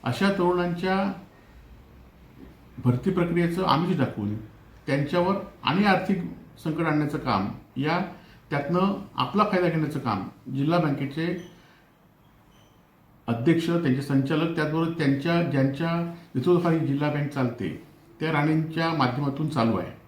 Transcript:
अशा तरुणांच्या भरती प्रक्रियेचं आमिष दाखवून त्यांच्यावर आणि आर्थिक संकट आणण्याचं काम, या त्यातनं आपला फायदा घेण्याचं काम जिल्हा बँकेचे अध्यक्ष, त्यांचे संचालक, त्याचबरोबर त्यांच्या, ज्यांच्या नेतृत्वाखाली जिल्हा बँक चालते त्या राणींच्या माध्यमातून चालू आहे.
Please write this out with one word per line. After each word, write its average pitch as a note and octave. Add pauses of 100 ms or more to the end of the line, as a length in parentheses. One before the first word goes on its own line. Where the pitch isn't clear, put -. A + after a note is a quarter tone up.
अशा G3
तरुणांच्या F3+ (1900)
भरती B2
प्रक्रियेचं E3+
आमिष E3
दाखवून G#2+ (520)
त्यांच्यावर F3 (280)
आणि F3+
आर्थिक F#3+ (460)
संकट D#3+
आणण्याचं D3+
काम, G#2 (300)
या D#3+ (500)
त्यातनं F3+ (220)
आपला G3
फायदा F3+
घेण्याचं D3+
काम G2 (280)
जिल्हा D#3
बँकेचे C#3 (2000)
अध्यक्ष, B2+
त्यांचे C#3+
संचालक, D3+
त्याचबरोबर D#3+
त्यांच्या, D#3
ज्यांच्या C3+ (440)
नेतृत्वाखाली E3+
जिल्हा C#3+
बँक C#3+
चालते A#2+ (500)
त्या D#3+
राणींच्या D#3
माध्यमातून C#3
चालू A2+
आहे. F2 (160)